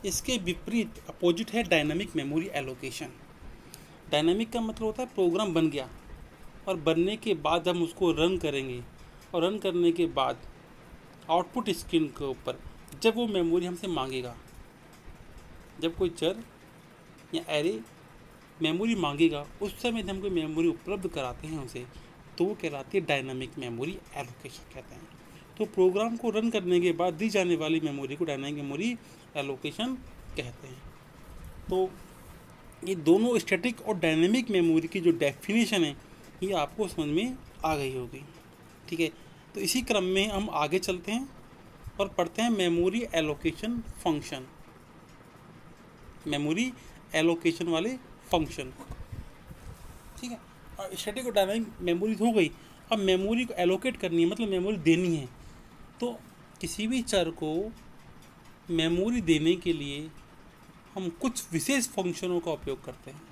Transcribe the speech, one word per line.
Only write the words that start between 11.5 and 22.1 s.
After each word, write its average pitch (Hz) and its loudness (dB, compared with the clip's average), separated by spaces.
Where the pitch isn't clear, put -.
screen 165 2
के 139 -8
ऊपर - -6
जब 220 4
वो 240 0
memory 175 2
हमसे 180 -6
मांगेगा, 131 -4
जब 165 -2
कोई 185 2
चर 170 0
या 165 -4
array 160 0
memory 180 2
मांगेगा, 147 2
उस 202 -6
समय 226 -2
जब 185 -6
हम 190 -4
कोई 196 -4
memory 160 0
उपलब्ध 185 -4
कराते 135 -6
हैं 156 -6
उसे, 123 -12